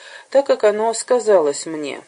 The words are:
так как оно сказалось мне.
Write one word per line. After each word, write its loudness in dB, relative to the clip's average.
так 2
как 0
оно 0
сказалось 0
мне. -10